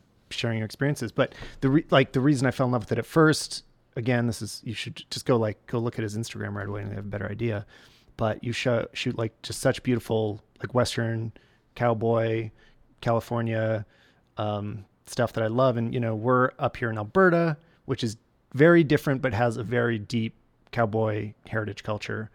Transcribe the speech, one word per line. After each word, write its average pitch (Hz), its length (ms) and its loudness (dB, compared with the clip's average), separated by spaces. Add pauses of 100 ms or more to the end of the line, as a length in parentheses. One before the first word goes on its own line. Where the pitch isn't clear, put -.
(300)
sharing 117 280 -2
your 110 80 -2
experiences. 139 460 -2
But - 240 0 (260)
the 139 80 4
re-, 147 220 4
like, 135 220 6
the 135 60 2
reason 131 280 4
I 123 40 2
fell 131 140 0
in 123 60 2
love 123 100 0
with - 100 -6
it 113 60 0
at 113 80 -4
first, - 600 2 (300)
again, 120 300 2
this 117 160 -2
is, - 240 -10
you 117 80 -6
should - 380 -10
just - 160 -10
go, 127 100 6
like, 110 300 -2
go 127 100 -2
look 117 220 -2
at - 40 -2
his 107 140 -6
Instagram 107 380 -6
right 101 120 -8
away 101 140 -6
and 104 80 -8
you 104 60 -8
have 104 100 -10
a - 20 -12
better 104 220 -6
idea. 104 380 -4 (500)
But 107 260 -2
you 120 80 -4
sho-, 117 420 0
shoot, 120 220 -4
like, 113 280 -4
just - 160 -10
such - 240 0
beautiful, 110 580 0 (180)
like, - 140 -8
Western 113 600 -2 (420)
cowboy, 113 760 0 (520)
California, 113 840 0 (520)
um, 104 480 -4 (200)
stuff - 280 -2
that 113 100 -2
I 113 40 2
love. 120 300 2
And, 117 160 -2
you 127 60 -2
know, 113 160 -2
we're 123 420 2
up 131 200 -4
here 120 120 -4
in 110 80 -6
Alberta, 170 600 2 (280)
which - 180 -4
is 110 140 -4 (380)
very 170 280 8
different, 139 380 2
but 131 140 0
has 117 220 2
a 117 60 -6
very 117 360 0
deep 110 340 -4 (380)
cowboy 107 640 0 (140)
heritage 107 360 -4
culture. 107 520 -6